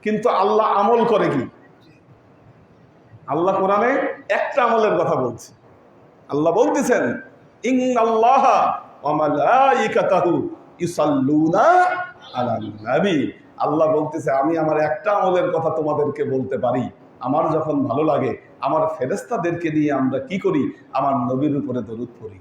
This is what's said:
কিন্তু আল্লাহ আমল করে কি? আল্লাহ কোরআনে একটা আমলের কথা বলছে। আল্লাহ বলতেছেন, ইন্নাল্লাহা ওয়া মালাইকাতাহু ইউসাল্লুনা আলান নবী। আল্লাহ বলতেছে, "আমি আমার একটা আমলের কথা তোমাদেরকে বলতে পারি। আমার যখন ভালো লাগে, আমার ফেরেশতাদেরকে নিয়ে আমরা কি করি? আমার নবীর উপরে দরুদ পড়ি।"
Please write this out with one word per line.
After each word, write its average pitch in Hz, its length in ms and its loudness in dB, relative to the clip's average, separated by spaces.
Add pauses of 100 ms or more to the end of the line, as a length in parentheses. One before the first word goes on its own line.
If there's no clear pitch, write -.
কিন্তু 214 240 0 (140)
আল্লাহ 214 260 4 (140)
আমল 226 200 4 (100)
করে 180 220 2
কি? 131 100 0 (1900)
আল্লাহ 175 280 0
কোরআনে 208 300 2 (460)
একটা 214 300 -2
আমলের 220 320 2
কথা 160 240 0
বলছে। 113 260 -8 (800)
আল্লাহ 151 300 0
বলতেছেন, 247 440 2 (600)
ইন্নাল্লাহা 240 960 2 (460)
ওয়া 147 180 -2
মালাইকাতাহু 185 1120 2 (460)
ইউসাল্লুনা 160 1040 2 (480)
আলান 117 300 -4
নবী। 120 680 -2 (260)
আল্লাহ 156 340 2
বলতেছে, 156 400 -2
"আমি 151 260 0
আমার 156 200 0
একটা 151 340 -2
আমলের 185 400 0
কথা 160 180 -2
তোমাদেরকে 147 540 -2
বলতে 131 340 -4
পারি। 123 320 -2 (300)
আমার 156 320 -2
যখন 151 320 0
ভালো 123 200 -2
লাগে, 135 340 0 (240)
আমার 156 260 0 (100)
ফেরেশতাদেরকে 170 720 -4
নিয়ে 151 220 0
আমরা 135 280 0
কি 190 200 -6
করি? 156 320 0 (220)
আমার 135 220 0
নবীর 131 420 0
উপরে 123 240 -4
দরুদ 113 280 -10 (120)
পড়ি।" 98 200 -16